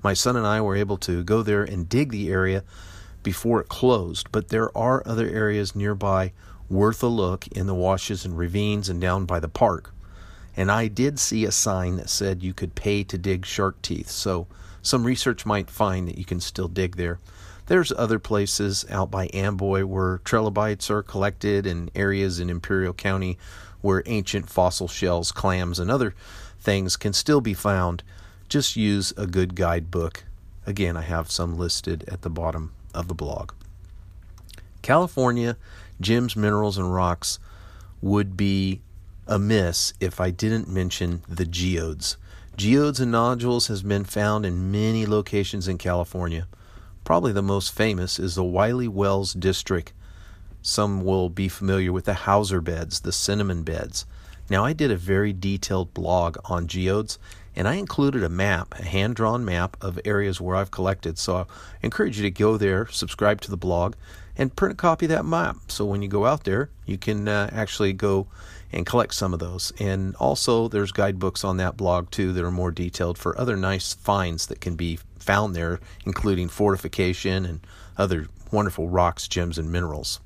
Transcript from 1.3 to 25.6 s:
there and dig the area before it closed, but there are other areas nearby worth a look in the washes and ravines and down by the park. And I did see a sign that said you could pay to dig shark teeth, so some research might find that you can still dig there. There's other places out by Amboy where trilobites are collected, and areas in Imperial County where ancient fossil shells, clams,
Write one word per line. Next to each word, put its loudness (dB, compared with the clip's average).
there 2
and -4
dig 2
the -2
area 2
before 0
it -8
closed, 2
but -2
there 0
are 2
other 0
areas 0
nearby 0
worth 4
a 4
look 0
in -2
the 0
washes 0
and -4
ravines 0
and -2
down 2
by 0
the -4
park. 0
And 2
I 4
did 2
see 0
a 0
sign 0
that -8
said 0
you -2
could -6
pay 0
to -6
dig 0
shark 0
teeth, -4
so -2
some 2
research 0
might 0
find 0
that -8
you -8
can -4
still -4
dig -2
there. -2
There's 4
other 2
places 0
out 0
by -2
Amboy 2
where 0
trilobites 2
are 2
collected, 0
and -2
areas 2
in -2
Imperial 0
County -2
where 4
ancient -2
fossil 2
shells, 0
clams, 0